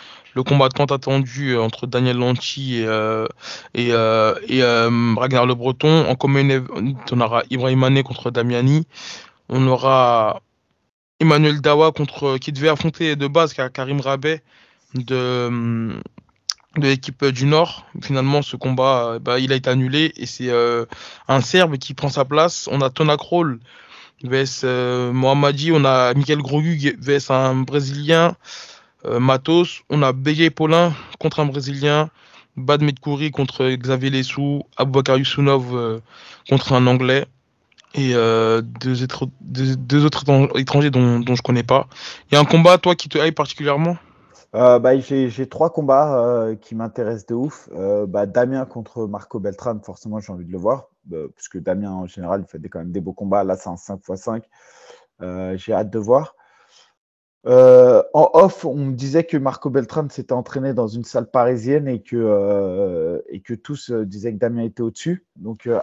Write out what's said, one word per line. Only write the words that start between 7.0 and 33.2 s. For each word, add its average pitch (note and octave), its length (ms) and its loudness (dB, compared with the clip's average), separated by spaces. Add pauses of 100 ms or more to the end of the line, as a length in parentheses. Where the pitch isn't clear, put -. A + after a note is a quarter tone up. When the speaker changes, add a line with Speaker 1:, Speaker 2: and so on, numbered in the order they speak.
Speaker 1:
on B2 100 0
aura A#2 280 0
Ibrahim C3 300 0
Mané C3 240 4
contre B2+ 260 -8
Damiani. B2 560 0 (640)
On C3 180 2
aura B2 760 2 (760)
Emmanuel D3+ 400 4
Dawa D3+ 320 4
contre, C#3+ 460 -4
qui C#3 140 -8
devait D3 180 -2
affronter D#3 460 -2
de C#3 120 -2
base D#3 260 0
Ka-, B2+ 160 -6
Karim C#3 300 -6
Rabet C#3 440 -4 (500)
de, A#2+ 1000 -4 (800)
de D3+ 60 0
l'équipe C3+ 440 -2
du C3 200 0
Nord. D#3 400 2 (160)
Finalement, C#3 420 0
ce - 140 -12
combat, B2+ 560 0
euh, A#2 60 -8
bah, B2 200 -2
il C3 140 0
a - 20 2
été C3 140 -2
annulé C3 480 0
et - 80 -10
c'est, B2+ 240 -10
euh, A#2+ 360 0 (440)
un C3 120 2
Serbe E3 360 2
qui C3+ 160 -12
prend C#3+ 160 -6
sa C3+ 160 -2
place. D#3 460 0
On C#3 100 0
a C3 80 0
Tona D3+ 280 0
Kroll D#3+ 420 -4 (640)
V C3 180 -2
S, C3+ 220 -6
euh, B2 480 -2
Mohammadi. C#3 600 2
On D3+ 140 4
a B2+ 280 4
Michael C#3+ 300 0
Grogu D3 560 -2
V C#3 160 -2
S C3+ 160 -4
un C3 240 2
Brésilien, C#3+ 800 0 (720)
euh, A#2+ 140 -2
Matos. C3+ 720 2
On D3 140 2
a C3 80 2
B C3+ 180 -4
J D#3 220 2
Paulin E3 420 2 (260)
contre D#3+ 200 -2
un D3+ 60 0
Brésilien, C#3+ 680 -2 (460)
Bad D3 260 2
Medkouri D3 480 -2